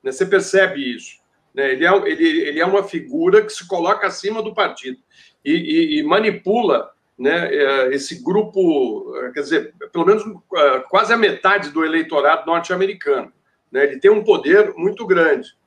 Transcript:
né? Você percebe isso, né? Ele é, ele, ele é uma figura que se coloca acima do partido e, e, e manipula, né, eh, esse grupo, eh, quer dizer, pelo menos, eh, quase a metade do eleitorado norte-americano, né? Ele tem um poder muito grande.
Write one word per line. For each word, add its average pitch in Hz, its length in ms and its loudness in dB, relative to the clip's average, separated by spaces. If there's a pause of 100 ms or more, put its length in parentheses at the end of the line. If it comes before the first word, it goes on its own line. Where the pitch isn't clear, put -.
né? 131 100 -6
Você 185 140 -2
percebe 175 680 0
isso, - 240 -18 (360)
né? 135 180 0
Ele 143 140 0
é, 190 100 4 (120)
ele, 160 340 0
ele 147 180 -4
é 175 60 2
uma 190 160 0
figura 175 600 0
que 214 100 -10
se 175 140 -14
coloca 190 400 -2
acima 214 360 -6
do 214 120 -10
partido 135 440 -4 (440)
e, 143 100 -2
e, 156 480 0
e - 20 -6
manipula, 190 880 0 (240)
né, 160 380 -2
eh, 135 400 2
esse 135 300 -8
grupo, 156 920 0
eh, 127 120 -8
quer 143 100 -8
dizer, 147 340 -4 (180)
pelo 165 120 -2
menos, 208 200 2
eh, 147 640 0
quase 208 220 2
a 233 40 4
metade 190 540 0
do 160 140 -2
eleitorado 160 600 0
norte-americano, 170 880 -2 (380)
né? 139 140 2
Ele 135 160 -4
tem 196 100 6
um 214 140 2
poder 196 500 4
muito 202 320 -4
grande. 160 500 2 (100)